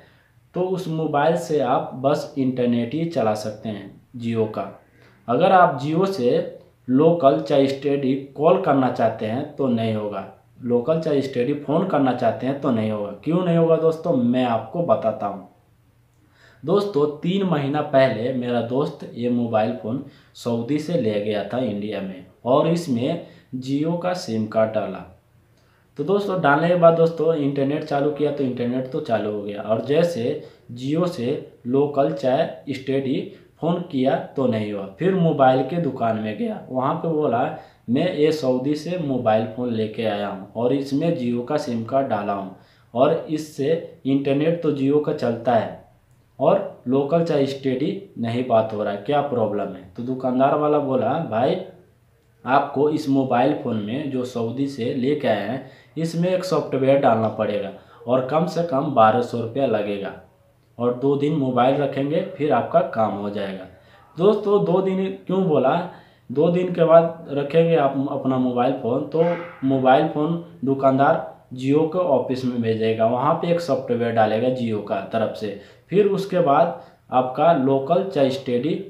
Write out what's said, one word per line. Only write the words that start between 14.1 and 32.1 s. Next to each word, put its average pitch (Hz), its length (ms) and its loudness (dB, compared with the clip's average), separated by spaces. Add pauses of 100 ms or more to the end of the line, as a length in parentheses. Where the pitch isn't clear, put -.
मैं 127 300 2
आपको 117 400 -2
बताता 107 420 0
हूँ। 95 220 -8 (1120)
दोस्तों, 151 440 2 (120)
तीन 190 280 0
महीना 147 360 0
पहले 127 520 2
मेरा 120 280 -2
दोस्त 139 520 -4
ये 120 160 -2
मोबाइल 113 440 -2
फ़ोन 117 280 -8 (340)
सऊदी 120 420 -4
से 170 220 -2
ले 107 200 0
गया 104 240 -4
था 120 160 -6
इंडिया 104 400 -6
में 95 240 -12 (220)
और 147 220 2
इसमें 160 580 -2 (300)
Jio 143 460 -4
का 180 120 -2
सिम 110 320 -4
कार्ड 110 260 0
डाला। 95 320 -4 (920)
तो 147 60 -4
दोस्तों, 190 380 0
डालने 151 260 4
के 180 60 4
बाद 165 200 8
दोस्तों 165 400 2
internet 143 500 -2
चालू 143 280 0
किया 147 200 0
तो 143 120 -2
internet 123 480 -2
तो - 80 -4
चालू 107 320 -2
हो 104 100 -6
गया 101 200 -8
और 113 220 0
जैसे 147 400 2 (480)
Jio 139 360 -2
से 123 200 -6 (380)
local 139 460 2